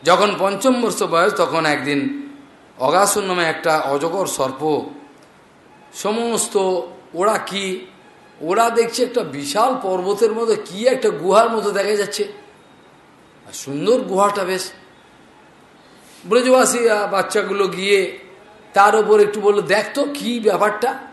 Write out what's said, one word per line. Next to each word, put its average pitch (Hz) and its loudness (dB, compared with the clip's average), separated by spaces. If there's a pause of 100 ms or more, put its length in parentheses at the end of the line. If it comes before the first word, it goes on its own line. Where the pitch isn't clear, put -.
যখন 185 4
পঞ্চম 202 0
বর্ষ 208 -2
বয়স, 175 2
তখন 160 0
একদিন 139 -2 (500)
অগাসুর 190 0
নামে 180 -2
একটা 160 0
অজগর 151 -2
সর্প, 135 -4 (1040)
সমস্ত, 226 -2 (580)
ওরা 196 0
কি, 190 -8 (540)
ওরা 226 0
দেখছে 226 -2
একটা 233 -2
বিশাল 175 -2
পর্বতের 196 0
মধ্যে 226 0
কি 202 -4
একটা 254 2
গুহার 190 4
মতো 208 -2
দেখা 196 0
যাচ্ছে, 202 -4 (1120)
আর - -20
সুন্দর 170 0
গুহাটা 196 0
বেশ। 185 -4 (1500)
ব্রজবাসী, 240 4
আহ, 208 0
বাচ্চাগুলো 190 0
গিয়ে 190 0 (540)
তার 208 4
ওপর 208 6
একটু 208 2
বললো, 202 4
"দেখ 190 0 (100)
তো 285 0
কি 226 -4
ব্যাপারটা।" 208 0 (140)